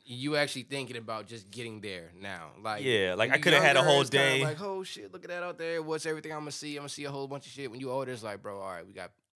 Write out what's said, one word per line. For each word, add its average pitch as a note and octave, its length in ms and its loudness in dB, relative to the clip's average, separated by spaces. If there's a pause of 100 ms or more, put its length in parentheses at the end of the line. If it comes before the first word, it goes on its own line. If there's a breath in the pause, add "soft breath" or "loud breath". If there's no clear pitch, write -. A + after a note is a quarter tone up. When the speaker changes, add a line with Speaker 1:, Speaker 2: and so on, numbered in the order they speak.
Speaker 1:
You C3+ 300 -2
actually C#3 260 0
thinking B2+ 340 -6
about A2 300 -8
just G2+ 240 -16
getting A2 320 -10
there F2+ 360 -8
now. F#2 340 -10 (100)
Like, G#2+ 220 -4
Speaker 2:
Yeah, G2+ 340 4
like, A2+ 100 4
Speaker 1:
when - 40 2
Speaker 2:
I C3+ 40 4
Speaker 1:
you D3+ 60 2
Speaker 2:
coulda D#3+ 180 8
had C#3+ 160 8
a C3 40 8
Speaker 1:
younger, D3+ 100 8
Speaker 2:
whole C#3 100 10
Speaker 1:
it's C3 80 2
kinda C#3 220 4
Speaker 2:
day. C3+ 140 4
Speaker 1:
like, D3+ 180 -2
"Oh, F#3+ 200 -4
shit, F#3+ 300 -12
look F3+ 120 -16
at F3 40 -16
that F3 140 -8
out F3 160 -8
there. E3 240 -2
What's D#3 240 -2
everything D#3 260 -4
I'ma D3+ 200 -6
see? D3 260 -8
I'ma C#3+ 80 -10
see C#3+ 180 -8
a C#3 60 -4
whole C#3 180 -4
bunch C#3 160 -8
of A#2+ 80 -18
shit." C3+ 180 -8
When B2 100 -10
you C3 100 -4
older, B2+ 220 -2
it's A2+ 100 -8
like, G2+ 200 -6
Bro, G2+ 200 -8
all F#2+ 80 -6
right, F2 160 -10
we G2 80 -20
got F#2 180 -12 (240)